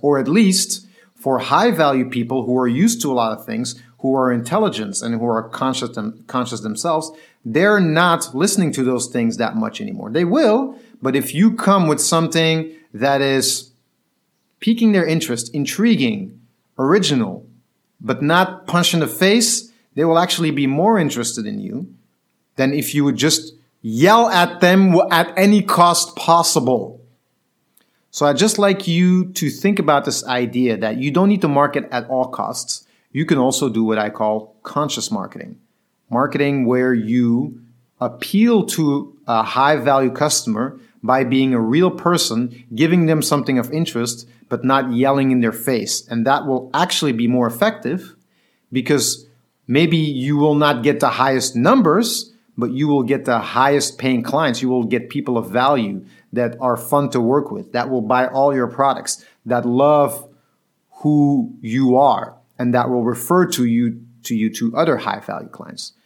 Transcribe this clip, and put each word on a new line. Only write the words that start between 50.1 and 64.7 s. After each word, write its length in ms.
will 180
not 300
get 160
the 100
highest 460
numbers, 760
but 140
you 160
will 160
get 220
the 140
highest 580
paying 240
clients. 400
You 80
will 140
get 260
people 280
of 120
value 560
that 260
are 180
fun 340
to 100
work 300
with, 200
that 180
will 120
buy 260
all 260
your 140
products, 580
that 200
love 640
who 640
you 340
are, 400
and 160
that 140
will 140
refer 440
to 180
you, 360
to 120
you, 180
to 220